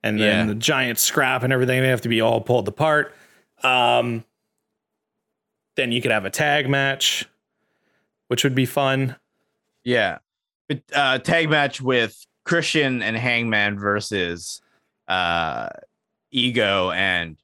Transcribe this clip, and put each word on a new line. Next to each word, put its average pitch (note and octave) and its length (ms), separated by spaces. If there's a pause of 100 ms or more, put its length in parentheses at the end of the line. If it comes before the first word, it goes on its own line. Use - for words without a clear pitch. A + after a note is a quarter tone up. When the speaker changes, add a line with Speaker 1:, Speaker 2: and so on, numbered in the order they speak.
Speaker 1:
and G#2+ 180
then G#2+ 260
Speaker 2:
Yeah. G#2 60
Speaker 1:
the G#2+ 60
giant B2+ 400
scrap C3 440
and B2+ 100
everything, B2+ 300
they C3 60
have B2 140
to A#2 60
be A2+ 120
all A2+ 200
pulled A2 280
apart. D3+ 460 (480)
Um, A#2+ 640 (1500)
then B2+ 160
you A#2+ 100
could B2 80
have G#2+ 140
a F#2+ 60
tag D3 380
match, C#3 580 (1000)
which B2 160
would C3+ 100
be C3 120
fun. C3+ 500 (680)
Speaker 2:
Yeah. A2+ 340 (500)
But, D3 140 (120)
uh, C3+ 240
tag E3 320
match C#3+ 300
with B2 460 (180)
Christian C#3+ 580
and A2 140
Hangman A2+ 600
versus, G2+ 840 (480)
uh, E2+ 600 (640)
Ego A2 600
and E2+ 540